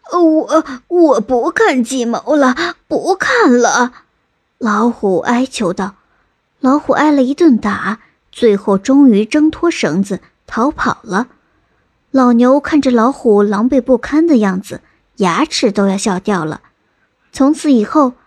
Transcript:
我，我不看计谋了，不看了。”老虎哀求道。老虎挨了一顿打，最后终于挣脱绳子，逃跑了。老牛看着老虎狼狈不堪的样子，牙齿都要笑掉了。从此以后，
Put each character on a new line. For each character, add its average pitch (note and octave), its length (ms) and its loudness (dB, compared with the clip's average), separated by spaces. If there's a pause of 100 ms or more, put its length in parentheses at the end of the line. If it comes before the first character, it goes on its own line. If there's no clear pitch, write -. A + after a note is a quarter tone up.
(120)
我， D#4 540 2 (220)
我 E4 340 2
不 B3+ 300 -2
看 D#4 320 0
计 B3 220 -4
谋 A#3 300 -4
了， D4 400 0 (120)
不 D4+ 280 -2
看 G4+ 400 2
了。” A#3+ 380 0 (640)
老 A3 320 -2
虎 G3 300 -2
哀 A#3+ 260 -2
求 G3 260 -6
道。 G3 240 -8 (640)
老 C4+ 180 2
虎 C#4+ 160 -2
挨 D4+ 180 2
了 C#4 120 2
一 B3+ 100 -2
顿 C#4+ 240 2
打， G#3 420 -6 (320)
最 G#3 260 0
后 G3 200 -2
终 C4+ 320 4
于 G#3 140 2
挣 D4+ 260 0
脱 E4+ 220 -2
绳 F#3 320 -2
子， G3 160 -6 (260)
逃 A#3+ 240 -2
跑 - 340 -6
了。 G3+ 240 -4 (840)
老 B3+ 220 2
牛 B3 260 4
看 C#4+ 220 0
着 C4 100 0
老 A#3 200 2
虎 G#3+ 300 2
狼 G#3 280 0
狈 C4+ 100 2
不 B3 180 0
堪 D4+ 300 0
的 D4+ 100 2
样 F#3+ 220 0
子， - 220 -14 (360)
牙 F#3 280 0
齿 - 260 -2
都 G3 160 0
要 G3 100 -2
笑 F#3+ 220 -4
掉 F#3 240 -4
了。 D#3 180 -10 (680)
从 C#4 220 0
此 D4+ 180 -2
以 A3 140 2
后， C4 280 0 (140)